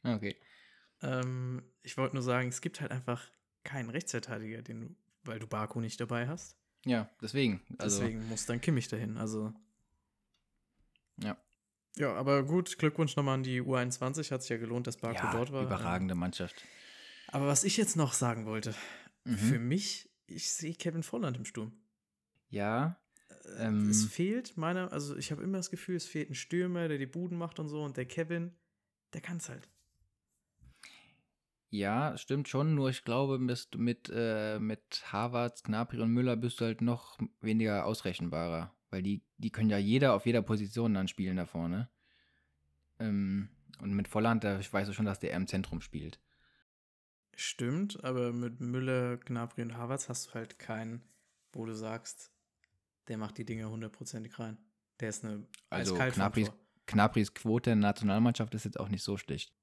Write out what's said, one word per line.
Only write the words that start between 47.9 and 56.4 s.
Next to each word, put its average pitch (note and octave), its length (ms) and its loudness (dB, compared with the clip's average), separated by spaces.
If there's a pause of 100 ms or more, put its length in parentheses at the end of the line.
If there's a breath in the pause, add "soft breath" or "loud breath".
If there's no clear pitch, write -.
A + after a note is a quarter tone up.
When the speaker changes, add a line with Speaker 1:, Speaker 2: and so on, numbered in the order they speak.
Speaker 2:
aber B2 280 0
mit A#2+ 280 -4
Müller, B2 560 0
Gnabry A#2+ 460 -4
und A#2 140 -6
Havertz A#2+ 320 -4
hast - 200 -6
du - 60 -20
halt A2+ 260 -10
keinen, A2+ 420 -8 (500 soft breath)
wo A2+ 140 -8
du A2+ 80 -6
sagst, A2 560 -8 (800)
der A2 100 -4
macht G#2 200 -6
die A#2 60 -6
Dinge A2 240 -6
hundertprozentig A2 720 -8
rein. A2 180 -6 (440)
Der A2+ 80 -2
ist G#2+ 160 -6
eine G#2+ 200 -6 (240)
Speaker 1:
Also F#2 260 0
Speaker 2:
eiskalt B2+ 200 2
vom G2 60 2
Speaker 1:
Gnabrys, G#2 260 4